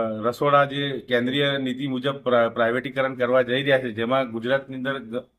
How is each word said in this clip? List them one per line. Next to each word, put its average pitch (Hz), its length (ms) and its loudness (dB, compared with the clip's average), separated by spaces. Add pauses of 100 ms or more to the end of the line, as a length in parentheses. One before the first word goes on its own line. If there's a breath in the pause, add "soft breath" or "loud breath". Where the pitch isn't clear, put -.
(200)
રસોડા 143 440 4
જે 139 360 -4
કેન્દ્રીય 135 580 0
નીતિ 127 280 -4
મુજબ 131 300 -2
પ્રા-, 120 320 2
પ્રાઇવેટીકરણ 127 680 0
કરવા 127 280 2
જઈ 123 200 0
રહ્યા 139 160 4
છે, 127 120 -4
જેમાં 117 400 0
ગુજરાતની 131 460 -2
અંદર 131 220 -4
ગ-, 117 280 -10 (120)